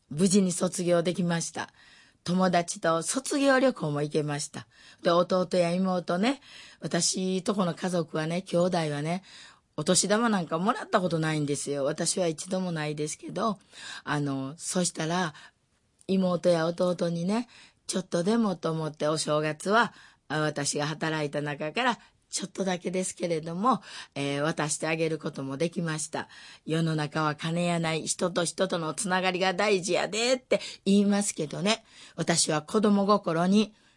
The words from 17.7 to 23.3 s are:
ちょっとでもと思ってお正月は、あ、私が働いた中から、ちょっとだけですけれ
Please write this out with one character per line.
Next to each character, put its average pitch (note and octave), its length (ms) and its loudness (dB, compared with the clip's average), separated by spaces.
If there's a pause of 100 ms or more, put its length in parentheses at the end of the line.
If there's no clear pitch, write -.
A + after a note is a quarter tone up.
ち - 80 -4
ょ F#3+ 40 -2
っ - 40 -6
と E3+ 180 -2
で G#3+ 140 2
も G#3 180 2
と E3 160 -4
思 D#3+ 160 -4
っ D3+ 60 -6
て D3 160 -2
お D#3 100 0
正 D3+ 220 0
月 D#3 300 -4
は、 A3 220 4 (380)
あ、 D3+ 100 0
私 D3 360 -2
が D3 100 0
働 D#3 380 -2
い C#3+ 60 -4
た D3 100 -4
中 D3+ 320 -6
か A#3 100 -2
ら、 B3 160 0 (320)
ち - 120 -6
ょ F#3+ 40 -8
っ - 40 -8
と F#3+ 160 -4
だ F3+ 120 -2
け F#3 120 -6
で F#3 120 -2
す - 120 -6
け F3+ 140 -6
れ D#3+ 120 -2